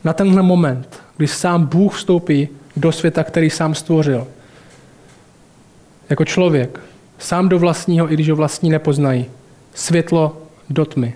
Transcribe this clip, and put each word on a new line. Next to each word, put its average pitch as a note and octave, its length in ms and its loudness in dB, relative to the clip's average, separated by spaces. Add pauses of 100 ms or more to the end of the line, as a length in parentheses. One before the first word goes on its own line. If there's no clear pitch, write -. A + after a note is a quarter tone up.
Na D#3+ 100 0
tenhle G3 280 2
moment, E3 640 0 (140)
kdy D3+ 100 0
sám F3 380 0
Bůh F#3 300 2
vstoupí D#3 540 0 (280)
do D#3+ 140 0
světa, D#3+ 320 -2
který D#3+ 260 0
sám D#3 260 -2
stvořil. C#3+ 520 0 (1800)
Jako D#3 160 0
člověk. D3+ 540 0 (400)
Sám F3+ 300 0
do F3+ 100 4
vlastního, E3 520 0
i - 20 2
když D#3 160 0
ho D#3 60 2
vlastní D#3 340 -2
nepoznají. C#3+ 560 0 (480)
Světlo E3 680 -2 (280)
do D3+ 160 0
tmy. A#2+ 300 -4